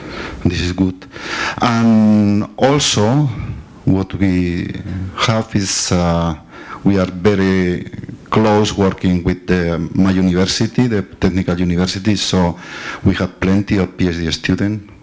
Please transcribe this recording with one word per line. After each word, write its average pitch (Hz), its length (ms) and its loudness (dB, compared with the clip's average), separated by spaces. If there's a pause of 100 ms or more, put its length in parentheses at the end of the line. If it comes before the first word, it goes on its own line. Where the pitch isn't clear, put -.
(440)
This 87 160 0
is 87 120 -2
good. 92 340 -2 (560)
And 107 960 4
also, 139 720 2 (580)
what 95 260 2
we 90 600 0 (420)
have 110 400 0
is, - 340 -2
uh, 85 460 0 (480)
we 98 140 4
are 92 80 2
very 92 840 0 (400)
close 107 460 2
working 92 480 0
with 92 220 -2
the, 85 320 0 (160)
my 95 160 4
university, 95 760 2
the 107 140 0
technical 90 580 -2
university, 92 560 0
so 87 440 0 (440)
we 95 120 2
have - 260 -4
plenty 98 380 2
of 90 180 -2
P 90 100 0
H 85 100 0
D 82 140 -2
students. 101 640 -2 (100)